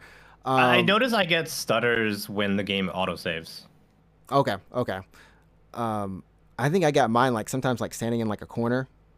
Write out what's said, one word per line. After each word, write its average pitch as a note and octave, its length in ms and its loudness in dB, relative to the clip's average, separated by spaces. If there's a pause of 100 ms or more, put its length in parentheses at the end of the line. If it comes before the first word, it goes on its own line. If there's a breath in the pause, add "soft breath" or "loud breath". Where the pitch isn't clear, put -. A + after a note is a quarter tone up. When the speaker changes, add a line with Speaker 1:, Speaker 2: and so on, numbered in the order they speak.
(440 loud breath)
Speaker 1:
I, B2+ 320 4
I - 20 6
Speaker 2:
Um, F3 80 2
Speaker 1:
notice A3 260 2
I G3+ 120 2
get E3 240 0
stutters A2+ 800 0
when G2+ 280 0
the G2+ 60 0
game G2 320 -2
autosaves. F2 680 -6 (680)
Speaker 2:
Okay, G#2+ 240 2 (180)
okay. G#2+ 260 -4 (760 soft breath)
Um, G#2 480 -6 (360)
I B2+ 100 0
think F3 160 2
I D3+ 60 6
got C3+ 200 4
mine, A#2+ 240 4
like, G#2+ 140 -4
sometimes, C3 320 -2
like, G2 140 -6
standing A#2 260 -2
in, A2 80 -2
like, G#2 140 -6
a - 40 -14
corner, B2 420 -2 (300)